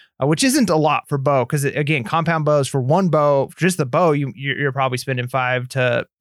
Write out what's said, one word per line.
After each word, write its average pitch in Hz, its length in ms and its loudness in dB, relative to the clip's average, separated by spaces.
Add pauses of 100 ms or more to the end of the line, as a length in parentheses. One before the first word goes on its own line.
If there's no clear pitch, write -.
(200)
uh, 131 60 0
which 156 180 2
isn't 254 280 2
a 156 40 4
lot 147 320 0
for 143 120 -2
bow, 135 260 2
'cause 143 180 -2
it, 143 140 -2
again, 143 260 -2
compound 160 420 -2
bows 147 220 2
for 139 140 -2
one 165 280 2
bow, 147 460 2
just 180 220 0
the 143 80 0
bow, 156 260 2
you, 143 240 -2
you're, 135 220 -6
you're 139 140 -2
probably 131 260 -2
spending 123 300 -6
five 127 420 -2
to 123 340 0 (180)